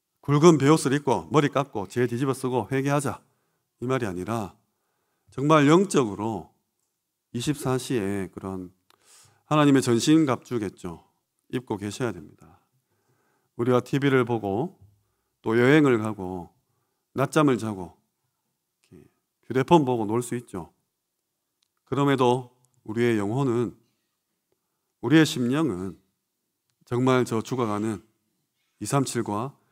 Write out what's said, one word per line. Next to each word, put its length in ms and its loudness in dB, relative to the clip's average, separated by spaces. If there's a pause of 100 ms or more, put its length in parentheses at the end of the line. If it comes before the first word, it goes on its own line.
(200)
굵은 380 6
베옷을 340 4
입고 380 0
머리 180 2
깎고 400 -4
죄 180 -2
뒤집어 280 -4
쓰고 360 -4
회개하자, 520 -4 (580)
이 60 -8
말이 200 -2
아니라 500 -8 (760)
정말 380 2
영적으로 840 0 (800)
이십사 460 -4
시에 540 -4
그런 400 -12 (720)
하나님의 360 4
전신갑주겠죠. 1200 0 (460)
입고 260 -6
계셔야 360 -6
됩니다. 480 -20 (960)
우리가 240 2
티비를 440 0
보고 540 -4 (640)
또 140 -2
여행을 420 4
가고 540 -8 (600)
낮잠을 440 0
자고 400 -10 (960)
이렇게 160 -20 (380)
휴대폰 400 2
보고 220 -2
놀 160 -2
수 120 -10
있죠. 380 -12 (1120)
그럼에도 640 0 (320)
우리의 340 0
영혼은, 640 -2 (1200)
우리의 220 6
심령은 720 -4 (880)
정말 400 0
저 160 -4
죽어가는 640 -6 (760)
이삼칠과 760 -4 (160)